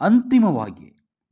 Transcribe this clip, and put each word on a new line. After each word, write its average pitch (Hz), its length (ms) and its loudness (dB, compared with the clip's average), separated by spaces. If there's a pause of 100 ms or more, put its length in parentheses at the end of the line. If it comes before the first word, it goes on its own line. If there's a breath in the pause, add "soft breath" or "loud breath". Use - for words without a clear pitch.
ಅಂತಿಮವಾಗಿ 214 1040 -2 (240)